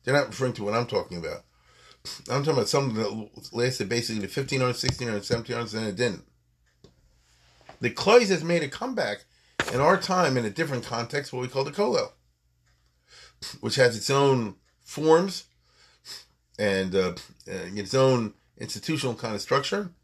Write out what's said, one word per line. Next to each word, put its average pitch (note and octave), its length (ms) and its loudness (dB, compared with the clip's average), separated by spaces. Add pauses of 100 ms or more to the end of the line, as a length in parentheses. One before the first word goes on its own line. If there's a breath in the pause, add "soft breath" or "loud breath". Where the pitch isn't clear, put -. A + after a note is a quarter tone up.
They're B2+ 120 0
not C#3+ 140 2
referring B2 260 -2
to A2 100 -8
what G#2 100 -2
I'm A#2+ 120 0
talking F2+ 320 -4
about. D#2+ 260 -10 (840 loud breath)
I'm C3 140 0
talking D3 120 2
about A#2+ 140 2
something C#3 280 2
that G#2+ 560 -6
lasted A#2+ 360 -2
basically A#2 340 -2
the F#2+ 60 -6
fifteen C3+ 300 -4
hundreds, B2 220 0
sixteen - 260 -2
hundreds, G#2 220 -4
seventeen A#2 260 -2
hundreds, A2+ 200 -4
and A2 120 -2
it G2+ 80 -4
didn't. G#2 300 -2 (1600 soft breath)
The A#2+ 100 0
klois A3 380 6
has F3 140 2
made E3 220 0
a C3+ 40 -6
comeback G#3 560 -6 (480 soft breath)
in B2+ 80 0
our E3 160 8
time F3+ 400 2
in A#2+ 80 0
a G#2+ 60 -2
different C#3 340 -4
context, A#2+ 480 -6
what B2+ 100 -6
we B2+ 60 -6
call C3+ 160 -2
the D3+ 60 -4
kollel, G3 400 0 (1500 loud breath)
which A#2 160 -4
has B2 200 4
its G#2 140 -6
own C3+ 460 4 (260)
forms E3 600 2 (1120 loud breath)
and, F#2+ 360 0
uh, F#2 200 2 (340)
uh, F2+ 260 -10
its G2+ 200 -6
own B2+ 400 4 (240)
institutional B2+ 560 -4
kind A2 200 -6
of G2+ 60 -6
structure. G3 500 -2 (140)